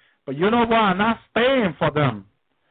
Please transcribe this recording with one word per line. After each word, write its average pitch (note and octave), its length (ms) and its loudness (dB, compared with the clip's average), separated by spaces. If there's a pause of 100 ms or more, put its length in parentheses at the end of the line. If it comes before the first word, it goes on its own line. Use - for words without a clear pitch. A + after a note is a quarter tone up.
(260)
But C#3 100 -8
you F3 140 0
know A#3+ 160 2
what? A3+ 80 0
I'm G#3 240 2
not A3 220 -2 (100)
staying A#3 480 0
for D#3 140 -2
them. B2+ 340 -2 (460)